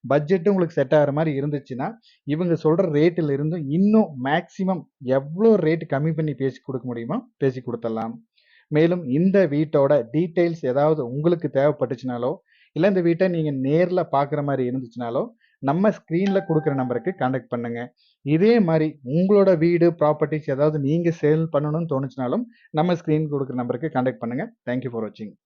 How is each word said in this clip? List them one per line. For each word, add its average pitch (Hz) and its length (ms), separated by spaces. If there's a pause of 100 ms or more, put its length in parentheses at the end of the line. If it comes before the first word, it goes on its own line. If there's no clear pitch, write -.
பட்ஜெட்டும் 160 500
உங்களுக்கு 175 260
செட் 139 180
ஆகுற 143 140
மாதிரி 156 260
இருந்துச்சுன்னா, 139 500 (400)
இவங்க 165 360
சொல்ற 165 280
ரேட்ல 151 460
இருந்து 156 220 (100)
இன்னும் 202 400 (140)
மேக்ஸிமம் 175 600 (300)
எவ்வளோ 160 440
ரேட் 160 360
கம்மி 151 220
பண்ணி 156 200
பேசி 131 240
கொடுக்க 127 280
முடியுமோ, 120 320 (180)
பேசி 131 240
கொடுத்துடலாம். 113 540 (560)
மேலும் 170 380
இந்த 180 280 (100)
வீட்டோட 147 460 (180)
டீட்டெயில்ஸ் 170 540
ஏதாவது 143 420
உங்களுக்கு 151 460
தேவைப்பட்டுச்சுனாலோ, 127 760 (440)
இல்ல 180 120
இந்த 185 140
வீட்டை 170 280
நீங்க 160 220 (120)
நேர்ல 175 360 (120)
பாக்குற 143 320
மாதிரி 139 260
இருந்துச்சுனாலோ, 123 540 (400)
நம்ம 170 260
ஸ்கிரீன்ல 190 560
கொடுக்குற 156 300
நம்பருக்கு 123 440
கான்டாக்ட் 131 340
பண்ணுங்க. 117 260 (460)
இதே 165 340
மாதிரி 160 280 (200)
உங்களோட 190 500
வீடு, 170 320 (120)
ப்ராப்பர்ட்டிஸ் 151 540
ஏதாவது 151 240
நீங்க 165 320 (100)
சேல் 156 320
பண்ணணும்னு 151 400
தோணுச்சுனாலும், 135 520 (280)
நம்ம 175 280
ஸ்கிரீன் 156 320
கொடுக்குற 131 280
நம்பருக்கு 123 340
கான்டாக்ட் 127 280
பண்ணுங்க. 123 220 (200)
Thank 127 200
you 120 100
for 110 80
watching. 104 280 (140)